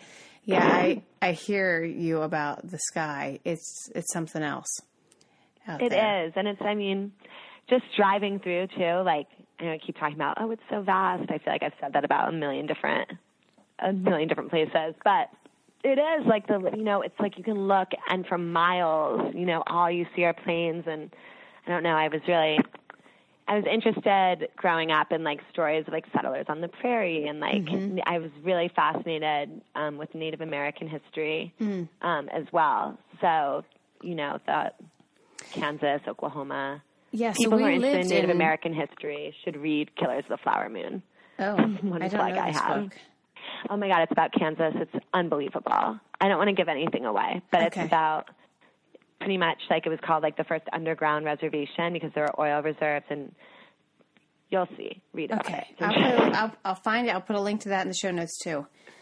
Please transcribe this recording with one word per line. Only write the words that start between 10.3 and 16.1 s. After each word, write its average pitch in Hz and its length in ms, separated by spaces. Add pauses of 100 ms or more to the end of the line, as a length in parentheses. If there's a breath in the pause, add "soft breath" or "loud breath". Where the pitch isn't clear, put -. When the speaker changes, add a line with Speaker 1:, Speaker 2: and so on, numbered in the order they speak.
Speaker 2:
"Oh, 226 100
it's 226 180
so 208 140
vast." 190 480
I 156 80
feel 147 140
like 147 100
I've 143 180
said 143 120
that 147 120
about 143 260
a - 20
million 147 340
different, 147 440 (680)
a 190 140
million 185 360
different 156 220
places, 160 440 (100)
but 190 260 (520)
it 269 160
is, 302 280